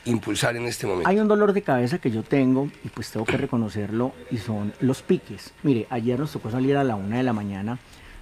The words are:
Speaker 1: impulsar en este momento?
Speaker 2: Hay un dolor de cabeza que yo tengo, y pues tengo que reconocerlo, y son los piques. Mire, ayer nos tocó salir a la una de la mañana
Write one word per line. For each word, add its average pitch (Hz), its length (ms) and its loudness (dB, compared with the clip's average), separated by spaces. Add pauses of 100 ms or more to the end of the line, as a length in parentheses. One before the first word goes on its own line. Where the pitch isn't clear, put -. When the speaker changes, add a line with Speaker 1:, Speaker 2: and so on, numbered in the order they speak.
Speaker 1:
impulsar 117 540 0
en 120 80 -4
este 117 200 -4
momento? 95 220 0
Speaker 2:
Hay 196 120 4
un 214 100 2
dolor 208 240 4
de 196 80 0
cabeza 131 380 2
que 127 120 0
yo 110 120 -2
tengo, 135 460 2 (140)
y - 60 -8
pues - 220 -10
tengo 110 140 -2
que - 120 0
reconocerlo, 113 760 -2 (180)
y 120 100 -4
son 104 420 -4
los 131 200 0
piques. - 520 -2 (100)
Mire, 120 260 2
ayer 123 300 0
nos 147 140 -4
tocó 110 180 -6
salir 131 240 2
a 139 80 2
la 123 120 0
una 101 220 -4
de 127 60 0
la 127 80 2
mañana 104 480 -4 (420)